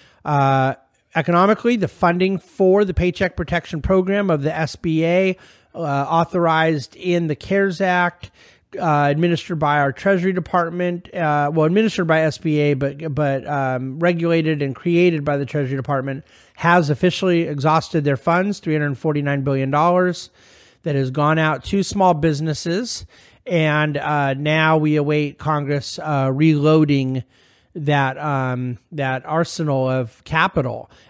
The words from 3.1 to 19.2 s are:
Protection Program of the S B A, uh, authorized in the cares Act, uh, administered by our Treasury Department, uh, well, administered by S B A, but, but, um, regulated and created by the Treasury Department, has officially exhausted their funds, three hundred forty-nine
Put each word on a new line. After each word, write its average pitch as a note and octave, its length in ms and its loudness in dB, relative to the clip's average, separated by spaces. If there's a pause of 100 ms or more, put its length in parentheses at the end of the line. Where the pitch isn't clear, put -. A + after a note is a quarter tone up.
Protection E3+ 460 -4
Program F#3+ 480 0
of D3 140 0
the C#3+ 120 -2
S D#3+ 200 -4
B D#3+ 280 -2
A, F#3 320 2 (380)
uh, - 40 -18
authorized D#3+ 1160 0
in F3 300 -2
the D3+ 100 -2
cares G3 460 0
Act, F3+ 480 0 (500)
uh, D3 300 2
administered E3 480 0
by D3 220 0
our C#3 120 2
Treasury F#3+ 400 0
Department, F3 800 -2
uh, D3 400 0
well, D#3+ 120 2
administered F#3+ 420 2
by D#3+ 140 2
S D#3 160 0
B D3+ 220 0
A, D3 160 2
but, C#3 400 -6
but, C#3 320 -2
um, C3 520 -4
regulated E3 640 0
and C#3 140 -4
created E3+ 500 2
by C#3+ 120 0
the C#3+ 80 -4
Treasury C#3 300 -4
Department, C3+ 480 -4 (320)
has E3+ 340 2
officially F3 520 2
exhausted D3+ 640 0
their C#3+ 120 2
funds, F#3 440 0
three D#3+ 140 -4
hundred D3 240 -2
forty-nine C#3+ 440 -2